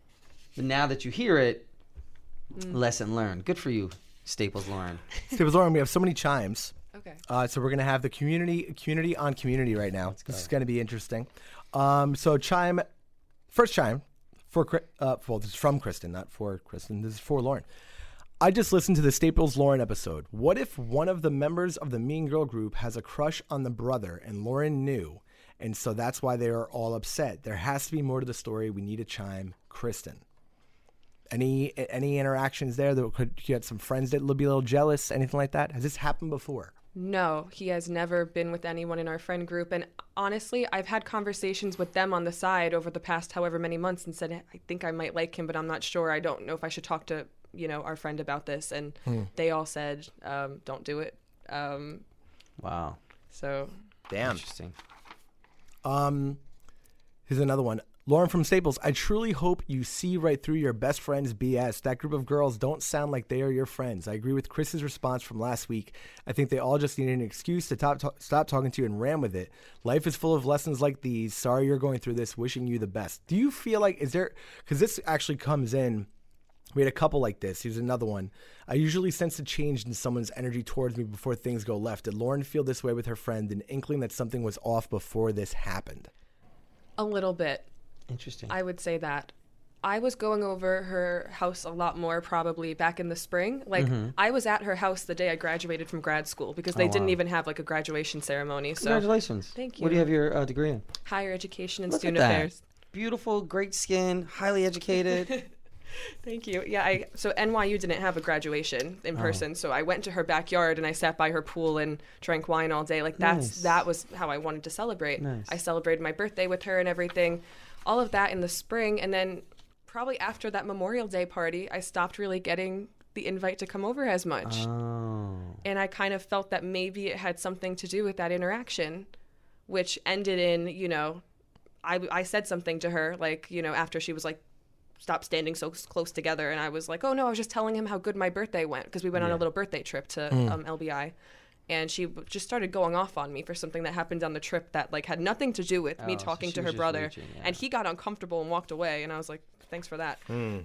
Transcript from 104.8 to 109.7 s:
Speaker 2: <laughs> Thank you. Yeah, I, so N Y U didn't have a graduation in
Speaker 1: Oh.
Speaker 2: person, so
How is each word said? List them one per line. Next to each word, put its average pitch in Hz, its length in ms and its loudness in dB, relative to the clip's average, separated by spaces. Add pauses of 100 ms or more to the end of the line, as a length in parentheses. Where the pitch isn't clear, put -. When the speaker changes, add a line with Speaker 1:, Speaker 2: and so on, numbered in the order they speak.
Speaker 2:
<laughs> - 380 -8
Thank 226 240 -8
you. 185 200 -2
Yeah, 196 160 0
I, 190 220 2 (100)
so - 220 -2
N 214 160 2
Y 220 120 4
U 202 120 2
didn't 175 240 0
have 185 160 2
a 160 40 -2
graduation 151 840 -2
in 165 120 -2
Speaker 1:
Oh. - 40 -2
Speaker 2:
person, 160 340 0
so 156 160 -2